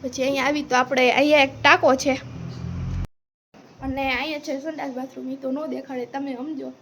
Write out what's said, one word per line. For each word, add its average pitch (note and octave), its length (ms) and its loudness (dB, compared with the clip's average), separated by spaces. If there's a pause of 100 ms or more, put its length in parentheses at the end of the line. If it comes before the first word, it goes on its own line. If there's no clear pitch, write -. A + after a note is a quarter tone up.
પછી C4 220 -4
અહીંયા C4+ 240 0
આવી D4 200 -2
તો C4 80 -2
આપણે B3+ 260 2 (100)
અહીંયા C#4+ 340 6
એક C4+ 140 -4
ટાંકો D#4 280 8 (140)
છે C#4 120 2 (1700)
અને C4+ 180 -4 (160)
અહીંયા D4 260 -6
છે D4+ 160 -4
સંડાસ D4 360 -6
બાથરૂમ, C4 360 -10
ઈ C4+ 100 -10
તો C4+ 100 -4
ન C4+ 60 -4 (140)
દેખાડે, B3+ 400 -8
તમે C#4 240 -6
સમજો. C4+ 320 -8 (140)